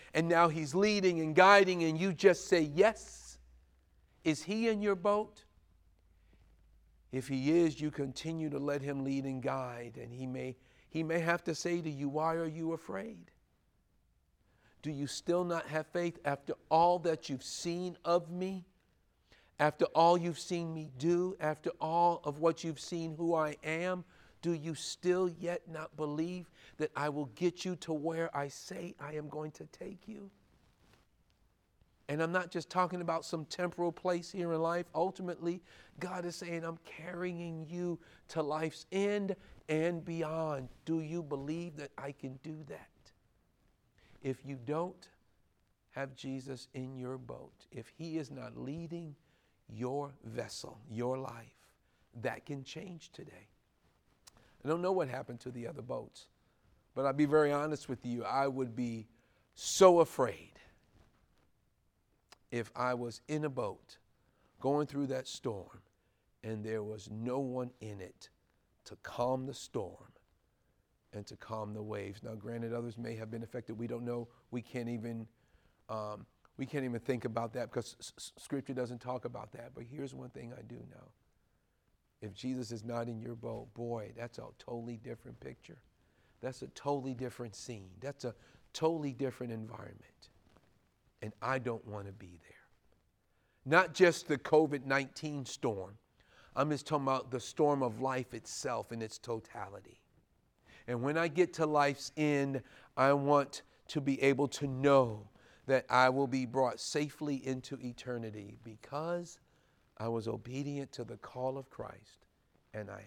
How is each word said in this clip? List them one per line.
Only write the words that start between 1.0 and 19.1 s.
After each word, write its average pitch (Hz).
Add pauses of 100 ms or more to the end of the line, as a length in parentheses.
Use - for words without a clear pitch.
and 156
guiding, 185
and 160
you 190
just 180
say, 175
"Yes." 165 (840)
Is 156
he 220
in 208
your 202
boat? 208 (1700)
If 127
he 135
is, 165
you 151
continue 151
to 139
let 143
him 139
lead 135
and 135
guide, 123
and 120
he 131
may, 127 (320)
he 160
may 160
have 170
to 160
say 170
to 160
you, 143
"Why 156
are 165
you 160
afraid? 190 (1500)
Do 151
you 139
still 175
not 170
have 156
faith 175
after 143 (160)
all 175
that 160
you've 131
seen 175
of 170
me? 185 (920)